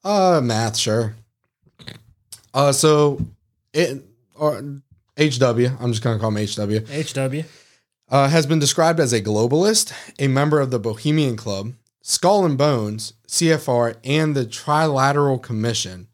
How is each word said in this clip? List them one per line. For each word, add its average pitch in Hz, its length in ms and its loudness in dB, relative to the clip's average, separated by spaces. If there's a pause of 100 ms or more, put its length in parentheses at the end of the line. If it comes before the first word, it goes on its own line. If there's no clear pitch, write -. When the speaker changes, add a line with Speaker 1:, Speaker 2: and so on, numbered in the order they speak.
Speaker 1:
Uh, 185 360 4
math, 113 360 -2
sure. 113 380 -2 (1400)
Uh, 139 180 2
so, 147 480 4 (540)
it, 143 280 -2 (340)
or 147 280 -2 (540)
H 143 220 2
W, 123 300 4 (120)
I'm 123 100 -2
just 110 100 -2
gonna 113 160 -2
call 110 120 -2
him 104 80 -2
H 104 180 -4
W. 107 340 -2
Speaker 2:
H 151 240 -6
W. 135 300 -4 (640)
Speaker 1:
Uh, 139 200 2
has 160 160 4
been 160 140 2
described 160 420 2
as 123 100 2
a 113 100 0
globalist, 123 680 0 (260)
a 139 120 0
member 143 320 2
of 131 100 -2
the 123 80 -2
Bohemian 120 560 0
Club, 107 380 -8 (280)
Skull 190 440 2
and 143 120 0
Bones, 110 560 0 (140)
C 160 240 0
F 151 160 0
R, 120 280 0 (100)
and 151 280 0
the 131 120 -2
Trilateral 143 960 0
Commission. 107 720 -6